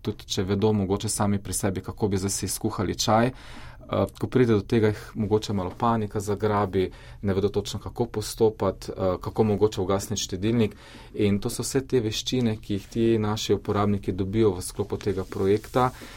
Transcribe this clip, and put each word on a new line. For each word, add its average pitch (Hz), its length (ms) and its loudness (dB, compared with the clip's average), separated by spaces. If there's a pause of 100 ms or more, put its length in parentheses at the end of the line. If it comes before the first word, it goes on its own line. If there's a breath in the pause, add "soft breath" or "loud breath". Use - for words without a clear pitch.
Tudi - 240 -6
če - 180 -2
vedo 101 300 2
mogoče 101 360 0
sami 101 300 2
pri 95 140 -8
sebi, 98 280 -2
kako - 260 -2
bi 98 100 2
zdaj 95 120 0
si - 180 -4
skuhali 95 480 -2
čaj, 113 320 4
eh, - 760 -4 (140)
ko 110 80 -2
pride 123 260 4
do 104 80 4
tega, 107 260 2
jih - 280 -4
mogoče 107 380 0
malo 92 240 -2
panika 113 420 0
zagrabi, 101 720 0 (300 loud breath)
ne 98 120 0
vedo 98 160 2
točno, 101 300 -2
kako - 260 -4
postopati, - 840 0
eh, 92 300 0
kako 110 220 0
mogoče 104 380 2
ugasniti 98 400 -2
štedilnik. 107 540 0 (380 loud breath)
In 101 260 2
to 120 100 -4
so 120 140 -6
vse 131 240 -2
te 131 120 2
veščine, 113 580 0
ki - 160 -6
jih 95 140 -4
ti 113 300 2
naši 107 360 0
uporabniki 101 580 0
dobijo 98 400 2
v 90 100 -4
sklopu - 360 -6
tega 95 260 -2
projekta. 104 680 2 (280 loud breath)